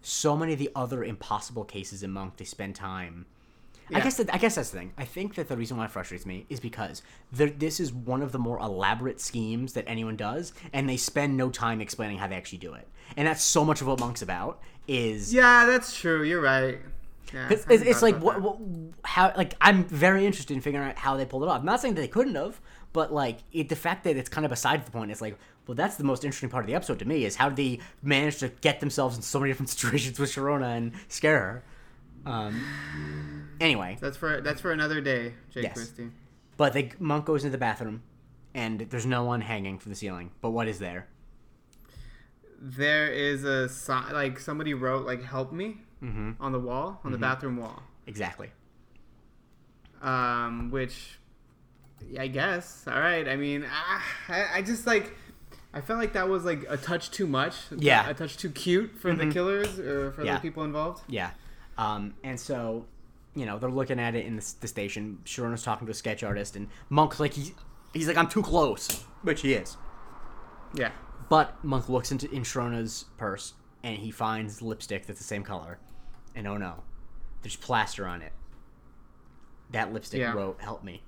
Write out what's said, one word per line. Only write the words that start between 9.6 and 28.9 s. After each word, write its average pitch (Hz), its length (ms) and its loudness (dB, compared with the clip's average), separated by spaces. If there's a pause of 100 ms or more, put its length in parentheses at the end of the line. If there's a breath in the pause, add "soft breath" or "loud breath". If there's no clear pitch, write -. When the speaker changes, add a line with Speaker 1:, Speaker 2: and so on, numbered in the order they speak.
Speaker 1:
that 110 120 -2
anyone 113 300 -4
does, 117 380 -4 (180 loud breath)
and 135 180 0
they 127 80 0
spend 143 400 2
no 127 140 2
time 113 300 0
explaining 104 360 -4
how 98 80 -2
they 95 100 -4
actually 92 220 -10
do 87 160 -10
it. 60 140 -16 (280 loud breath)
And 147 120 4
that's 156 160 2
so 151 200 6
much 156 180 4
of 135 40 -2
what 131 140 2
Monk's 117 240 -2
about 92 360 -4 (280 loud breath)
is 117 440 0
Speaker 2:
Yeah, 240 360 12
that's 247 280 4
true. 160 280 4
You're 165 180 2
right. 131 380 4 (540)
Yeah, 131 140 -6
Speaker 1:
'Cause - 40 6
Speaker 2:
I - 20 10
Speaker 1:
it's, 214 120 2
Speaker 2:
hadn't 233 220 10
Speaker 1:
it's 233 120 8
Speaker 2:
thought 233 60 8
Speaker 1:
like, 208 120 10
Speaker 2:
about 160 80 0
Speaker 1:
what, 214 340 2
Speaker 2:
that. 226 40 -8
Speaker 1:
what, 165 300 -6 (120)
how, 185 300 6
like, 185 240 2
I'm 185 260 10
very 180 380 6
interested 196 300 0
in 135 80 -2
figuring 143 260 -2
out - 120 -8
how 135 180 2
they 135 80 0
pulled 131 160 -4
it 165 80 2
off. 131 120 2
I'm 147 40 -2
not 220 160 4
saying 233 140 0
that 156 60 0
they 123 60 0
couldn't 247 280 4
have, 170 260 -4 (300 loud breath)
but, 151 200 2
like, 131 280 2 (120)
it, 156 180 -2
the 156 60 2
fact 175 280 -2
that 151 140 4
it's 127 120 -4
kind 156 160 0
of 147 60 2
beside 143 340 2
the - 60 -16
point, 110 180 -4
it's 107 120 -8
like, 107 180 -6 (260 loud breath)
well, 127 80 -8
that's 147 220 0
the 147 80 -4
most 135 200 2
interesting 135 260 -4
part 127 140 -2
of 98 40 -4
the 123 80 0
episode 135 240 -2
to 101 60 -4
me, 139 200 2
is 98 120 0
how 139 120 6
did 135 60 -2
they 127 240 0 (240 loud breath)
manage 143 360 4
to 127 100 0
get - 320 2
themselves 135 340 2